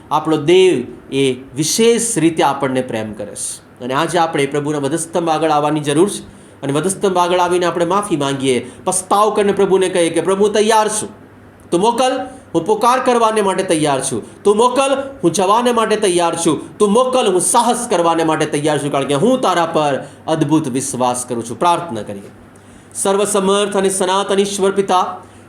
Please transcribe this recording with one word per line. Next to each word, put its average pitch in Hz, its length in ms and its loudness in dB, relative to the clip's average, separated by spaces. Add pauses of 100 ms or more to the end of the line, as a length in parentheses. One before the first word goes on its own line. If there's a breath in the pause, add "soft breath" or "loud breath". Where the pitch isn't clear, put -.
(120 loud breath)
આપણો 156 260 0
દેવ 170 460 4 (300)
એ 135 200 2 (220)
વિશેષ 226 640 0
રીતે 165 260 2
આપણને 131 380 0
પ્રેમ 110 320 -6
કરે 101 220 -12
છે. - 480 -12
અને 123 100 -6
આજે 156 240 0
આપણે 165 280 0
પ્રભુના 147 320 -2
વધસ્તંભ 160 520 -2
આગળ 156 200 0
આવવાની 151 300 0
જરૂર 147 300 2
છે - 300 -12 (240 loud breath)
અને 139 100 -2
વધસ્તંભ 185 440 0
આગળ 175 220 2
આવીને 175 260 2
આપણે 170 200 0
માફી 185 320 -2
માંગીએ, 135 540 -2 (120)
પસ્તાવ - 460 0
કરીને 202 220 2
પ્રભુને 190 380 2
કહીએ 175 200 2
કે, 165 120 0
"પ્રભુ, 190 240 2
હું 208 80 0
તૈયાર 214 340 4
છું, - 220 -6 (640)
તું 175 100 2
મોકલ, 247 380 2 (360 loud breath)
હું 165 100 -2
પુકાર 233 340 2
કરવાને 233 420 2
માટે 185 220 0
તૈયાર 151 380 0
છું, - 420 -8
તું 208 140 4
મોકલ, 269 460 2 (200)
હું 170 80 2
જવાને 214 400 2
માટે 220 240 0
તૈયાર 170 400 0
છું, - 420 -4
તું 202 140 2
મોકલ, 247 400 2
હું 180 100 2
સાહસ 233 480 0
કરવાને 170 340 2
માટે 156 220 0
તૈયાર 151 380 -2
છું, 143 80 -4
કારણ 139 140 0
કે 139 80 -2
હું 240 280 2
તારા 175 240 0
પર 147 380 0 (240 loud breath)
અદ્ભુત 151 400 0
વિશ્વાસ 123 580 -2
કરું 117 240 -6
છું." 117 100 -10
પ્રાર્થના 147 420 -2
કરીએ. 101 280 -12 (680 loud breath)
સર્વસમર્થ 202 840 0
અને 190 120 2
સનાતન 190 500 0
ઈશ્વર 196 320 0
પિતા, 185 460 0 (320 loud breath)